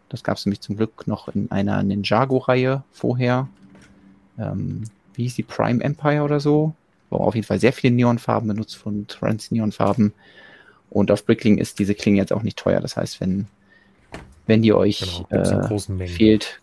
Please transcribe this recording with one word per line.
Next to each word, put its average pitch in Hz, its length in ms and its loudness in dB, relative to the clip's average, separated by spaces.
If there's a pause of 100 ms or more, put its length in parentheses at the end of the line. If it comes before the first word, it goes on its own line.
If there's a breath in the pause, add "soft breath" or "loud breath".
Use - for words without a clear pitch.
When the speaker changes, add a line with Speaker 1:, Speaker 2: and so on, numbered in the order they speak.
(100)
Speaker 1:
Das - 140 -12
gab's - 220 -4
nämlich 101 140 -2
zum - 160 -10
Glück - 320 -4
noch - 220 -6
in 101 220 -4
einer 101 320 0
Ninjago-Reihe 127 1080 0
vorher. 123 560 0 (880 loud breath)
Ähm, 101 460 -6 (320)
wie 120 80 -6
hieß 123 120 -6
die? 117 80 -4
Prime 113 400 0
Empire 147 400 0
oder 147 160 0
so? 151 340 2 (360)
Wo - 80 -2
auf 92 180 0
jeden 110 120 -2
Fall 98 120 0
sehr 107 140 4
viele 123 200 2
Neonfarben 117 560 2
benutzt 107 260 -6
von 104 320 -8
Trans - 440 -4
Neonfarben. 104 640 0 (760 soft breath)
Und 101 220 2
auf 101 140 0
Bricklink 110 340 4
ist - 200 -4
diese 101 160 0
Klinge 101 220 2
jetzt 98 160 0
auch 95 100 -2
nicht 104 140 -6
teuer. 95 240 0
Das - 160 -8
heißt, - 240 -6
wenn 95 260 -2 (1000 soft breath)
wenn 110 120 6
die 110 120 6
euch, 95 260 4
Speaker 2:
Genau, 87 300 -8
gibt's 95 220 0
in 98 120 2
Speaker 1:
äh, 101 40 -2
Speaker 2:
großen 101 300 -4
Mengen. 90 160 -8
Speaker 1:
fehlt, 107 500 4